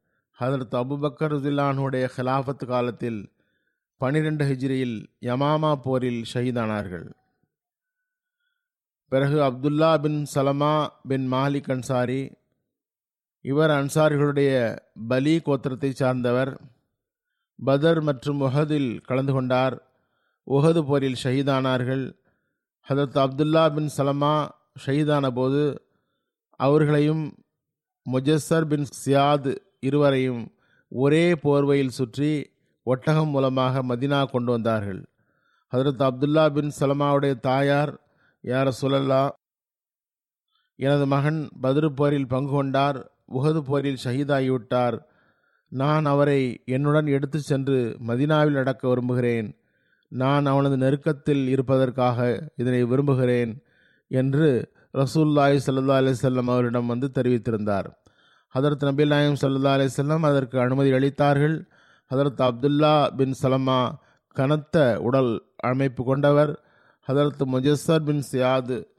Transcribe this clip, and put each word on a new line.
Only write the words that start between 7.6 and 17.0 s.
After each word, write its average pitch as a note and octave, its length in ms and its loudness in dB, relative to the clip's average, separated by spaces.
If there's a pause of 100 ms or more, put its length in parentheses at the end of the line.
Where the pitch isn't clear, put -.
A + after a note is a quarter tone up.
பிறகு C#3 320 0
அப்துல்லா D3 580 2
பின் D3 280 -2 (100)
சலமா C#3+ 520 0 (200)
பின் C3 240 -2
மாலிக் C#3 400 -2
அன்சாரி, B2+ 600 -4 (1120)
இவர் D3 280 0
அன்சாரிகளுடைய C#3+ 1080 0 (300)
பலி C#3 300 2
கோத்திரத்தை C#3 520 -4
சார்ந்தவர். B2+ 720 -2 (1040)